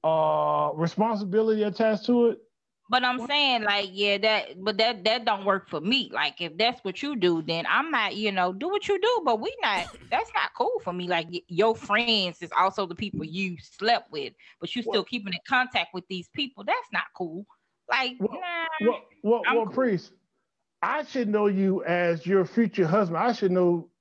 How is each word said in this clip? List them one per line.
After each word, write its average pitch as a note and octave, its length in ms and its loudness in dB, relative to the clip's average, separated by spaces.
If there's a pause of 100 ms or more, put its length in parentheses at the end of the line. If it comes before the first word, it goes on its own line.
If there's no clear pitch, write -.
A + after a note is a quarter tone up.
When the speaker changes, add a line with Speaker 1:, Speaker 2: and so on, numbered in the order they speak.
Speaker 1:
uh, D3+ 720 2
responsibility G#3+ 880 0
attached G#3+ 420 0
to A#3+ 220 4
it. A3 120 0 (500)
Speaker 2:
But B3+ 140 2
I'm B3 140 0
Speaker 1:
What? A#3+ 120 -8
Speaker 2:
saying, C#4 340 2
like, G3+ 300 0
yeah, G3+ 260 0
that, G3 440 0
but G#3 140 -2
that, A3 280 0
that A3+ 200 0
don't G3 200 0
work G3 240 0
for D#3+ 120 -4
me. A3 320 0
Like, C#3+ 280 -2
if E3 160 -8
that's A#3+ 260 0
what - 180 -8
you C#4+ 140 -4
do, F3 260 4
then E3 260 -4
I'm C4 220 0
not, A3 260 -2
you G#3 160 0
know, F#3 220 0
do B3 160 -6
what G4+ 180 -2
you G4 120 2
do, A4+ 260 2
but A#3 140 2
we G#4+ 240 -6
not, F#3+ 240 0 (120)
Speaker 1:
<laughs> - 120 -10
Speaker 2:
that's F4 240 -2
not - 200 0
cool A#4+ 280 -2
for F3 100 -4
me. F3+ 140 -6
Like, E3+ 240 -2
y-, F3 160 -8
your G#3+ 280 2
friends G#3 680 0
is E3 140 -12
also F#3+ 300 2
the E3+ 80 -10
people F3+ 320 -8
you F3+ 340 -6
slept - 520 -2
with, C#3 220 -8 (260)
but - 160 -10
you B3 80 -4
still G#3+ 180 0
Speaker 1:
What? - 60 -8
Speaker 2:
keeping G3+ 260 -8
in E3+ 140 -10
contact B3 460 0
with F3+ 160 -8
these F3+ 260 -8
people. C4 300 -8
That's A#4 260 -2
not F#3 140 -2 (120)
cool. F3 280 -8 (440)
Like, B3+ 300 0
Speaker 1:
Well, G#3 140 -2
Speaker 2:
nah, E4 540 -4
Speaker 1:
well, A#3 120 0 (240)
well, A3 240 2
Speaker 2:
I'm B3 80 2
Speaker 1:
well, A3+ 100 2
Speaker 2:
cool. F#3 80 -8
Speaker 1:
Priest, A#3+ 380 0 (720)
I C#4 200 -2
should A#3+ 260 -4
know G#3 180 2
you F#3+ 380 2
as E3+ 420 0
your F#3+ 180 4
future G3 400 2
husband. E3+ 320 2
I A#3 140 2
should G3+ 200 0
know F3 380 2 (120)